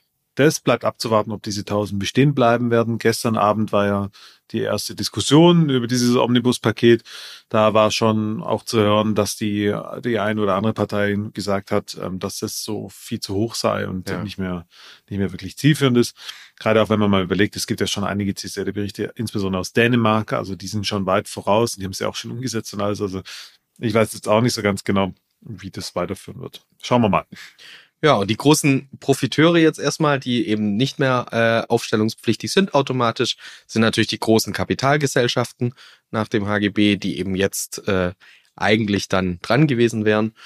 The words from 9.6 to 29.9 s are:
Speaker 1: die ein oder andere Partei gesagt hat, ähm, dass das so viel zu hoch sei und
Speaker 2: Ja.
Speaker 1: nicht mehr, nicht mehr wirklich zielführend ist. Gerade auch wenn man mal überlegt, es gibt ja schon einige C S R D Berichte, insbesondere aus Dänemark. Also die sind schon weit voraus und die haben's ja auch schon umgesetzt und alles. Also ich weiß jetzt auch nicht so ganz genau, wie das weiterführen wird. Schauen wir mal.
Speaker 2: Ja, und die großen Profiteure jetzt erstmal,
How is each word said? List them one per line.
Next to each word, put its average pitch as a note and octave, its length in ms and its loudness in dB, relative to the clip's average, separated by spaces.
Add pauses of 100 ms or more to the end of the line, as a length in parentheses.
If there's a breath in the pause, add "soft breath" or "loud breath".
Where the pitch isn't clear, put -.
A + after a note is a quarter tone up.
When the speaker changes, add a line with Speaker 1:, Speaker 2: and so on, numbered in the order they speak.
Speaker 1:
die A#2 160 -2
ein G#2+ 200 -2
oder G2 160 0
andere G#2+ 180 0
Partei G2+ 460 -2 (160)
gesagt G2 360 -4
hat, G#2 320 -4
ähm, F#2 160 -8
dass G2 200 -8
das - 260 -8
so G#2+ 240 -8
viel - 320 -12
zu G2+ 140 -8
hoch A2 200 -2
sei G2+ 320 -2
und F#2 220 -8
Speaker 2:
Ja. F#2 140 -6
Speaker 1:
nicht G2 160 -10
mehr, F2+ 280 -6 (440 loud breath)
nicht G2+ 80 -6
mehr F#2 140 -2
wirklich F2 260 -14
zielführend C#3 400 4
ist. - 180 2 (420 loud breath)
Gerade A2 220 4
auch G#2 80 2
wenn G#2+ 100 2
man G#2 120 2
mal G2 120 4
überlegt, F#2 340 0
es - 100 -8
gibt G#2 160 -4
ja G2 40 0
schon G2+ 180 -4
einige G2+ 300 -4
C - 120 -12
S - 100 -14
R G2 80 -4
D F#2+ 80 -4
Berichte, G2+ 440 -6
insbesondere G2 440 -4
aus - 140 -8
Dänemark. A#2 580 2
Also G2 240 -6
die G2 100 -12
sind G2 200 -6
schon G2+ 180 -2
weit F#2+ 240 0
voraus G#2+ 460 0
und G2 60 -14
die F#2+ 40 -8
haben's F#2+ 140 -8
ja G#2+ 100 -4
auch G#2 80 -8
schon A#2 140 -12
umgesetzt A#2 420 -8
und G#2 80 -8
alles. G2+ 220 -4
Also F#2+ 180 -6 (580 loud breath)
ich A#2 140 -4
weiß A2 220 0
jetzt A2 140 -8
auch G#2+ 120 4
nicht A#2+ 140 2
so A2 80 -6
ganz G2+ 200 0
genau, G2 300 0 (300)
wie F#2+ 280 -14
das - 240 -12
weiterführen F2+ 460 -8
wird. - 240 -16 (160)
Schauen B2 220 2
wir G#2 80 4
mal. D#2+ 160 0 (800 loud breath)
Speaker 2:
Ja, D3 100 6
und G2+ 140 0
die G#2+ 80 0
großen C#3+ 520 2 (100)
Profiteure D3+ 600 2
jetzt D#3+ 200 4
erstmal, C#3+ 400 0